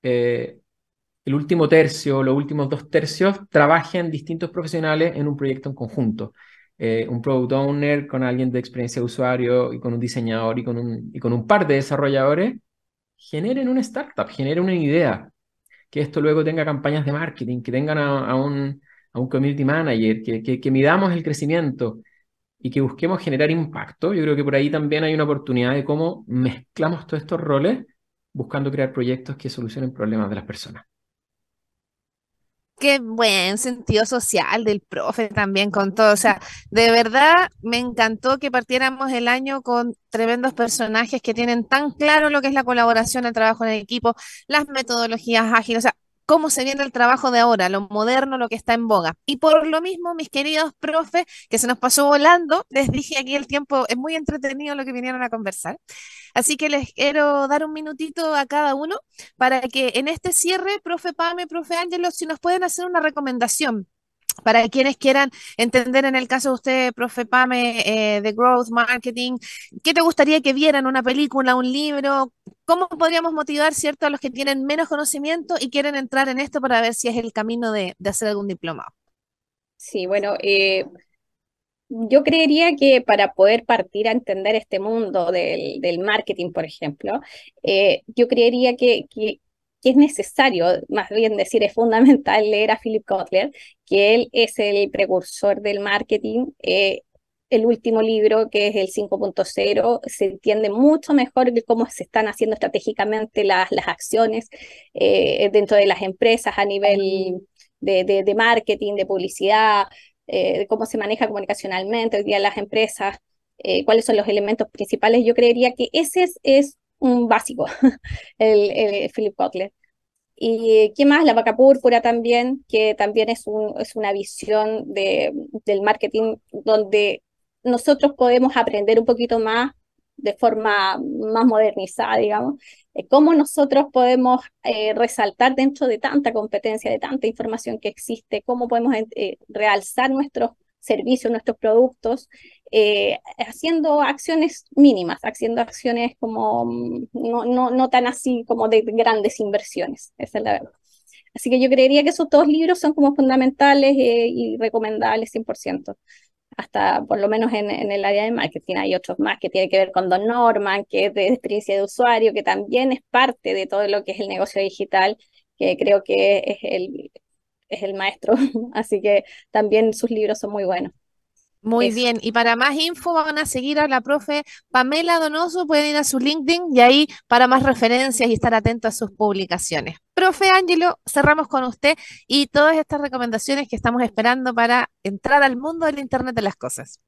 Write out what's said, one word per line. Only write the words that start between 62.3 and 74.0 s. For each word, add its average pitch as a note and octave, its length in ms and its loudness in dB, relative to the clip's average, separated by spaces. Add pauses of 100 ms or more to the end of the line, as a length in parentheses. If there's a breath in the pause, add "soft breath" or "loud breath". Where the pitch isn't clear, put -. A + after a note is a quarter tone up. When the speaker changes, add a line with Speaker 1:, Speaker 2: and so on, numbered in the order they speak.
Speaker 2:
pueden F#4 240 0
hacer F4+ 220 -6
una F4 140 -2
recomendación B3+ 840 -4 (560)
para A3+ 260 4
quienes C4+ 280 0
quieran C#4 340 2 (260 loud breath)
entender, B3 500 2
en C4 100 0
el B3+ 100 -2
caso C4 220 -2
de C4 80 0
usted, B3+ 360 0
profe A#3+ 320 -6
Pame, A#3 920 0
eh, G#3 40 0
de G#3+ 120 -2
Growth B3 380 2
Marketing, A#3+ 680 -2 (460 loud breath)
¿qué D#4+ 100 2
te E4+ 60 2
gustaría D#4 400 4
que C4+ 120 0
vieran? C#4 340 2
¿Una C4 180 -2
película, C4 500 0
un B3+ 160 0
libro? C#4 600 -2 (320)
¿Cómo F4 240 0
podríamos E4 440 0
motivar, D4+ 420 -2
cierto, D4+ 320 -4